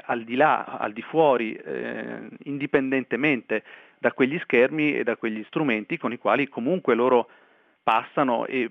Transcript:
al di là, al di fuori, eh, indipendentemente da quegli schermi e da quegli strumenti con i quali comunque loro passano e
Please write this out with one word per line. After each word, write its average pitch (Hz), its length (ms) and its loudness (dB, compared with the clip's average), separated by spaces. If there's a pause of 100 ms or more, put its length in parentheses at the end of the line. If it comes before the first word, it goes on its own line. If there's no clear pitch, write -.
al 120 180 -4
di 117 120 -8
là, 131 300 4
al - 280 -6
di 113 80 -10
fuori, 127 540 2
eh, 117 760 -10 (160)
indipendentemente 135 1200 -2 (340)
da 120 140 0
quegli 139 280 0
schermi 139 560 2
e 120 60 -2
da 113 140 -2
quegli 110 300 -6
strumenti 139 500 -2
con 120 160 -4
i 120 60 -10
quali 127 280 0
comunque 135 480 0
loro 120 360 4 (520)
passano 117 640 0
e 117 260 -2